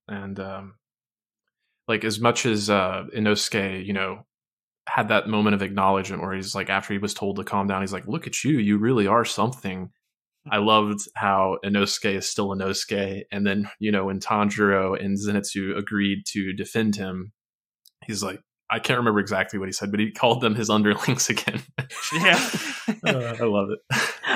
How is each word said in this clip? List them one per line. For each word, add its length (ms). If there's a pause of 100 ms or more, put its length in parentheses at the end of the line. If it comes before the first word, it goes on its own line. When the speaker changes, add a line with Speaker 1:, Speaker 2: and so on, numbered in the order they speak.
Speaker 1:
And, 320
um, 360 (1120)
like, 180
as 140
much 260
as, 240
uh, 360 (100)
Inosuke, 720
you 80
know, 320 (640)
had 220
that 200
moment 260
of 80
acknowledgement 600
where 120
he's 200
like, 140
after 240
he 60
was 140
told 240
to 80
calm 220
down, 140
he's 120
like, 140
"Look 200
at 160
you, 160
you 200
really 280
are 180
something." 680 (600)
I 80
loved 420 (140)
how 500
Inosuke 500
is 140
still 200
Inosuke. 840
And 160
then, 220 (100)
you 120
know, 140
when 140
Tanjiro 840
and 140
Zenitsu 600
agreed 520
to 240
defend 440
him, 360 (720)
he's 180
like, 180 (300)
I 80
can't 200
remember 220
exactly 380
what 100
he 40
said, 180
but 100
he 100
called 300
them 140
his 140
underlings 600
<laughs> 20
again. 300 (500)
Speaker 2:
Yeah. 380 (380)
Speaker 1:
<laughs> 180
Uh, 360
I 40
love 260
it. 80 (560)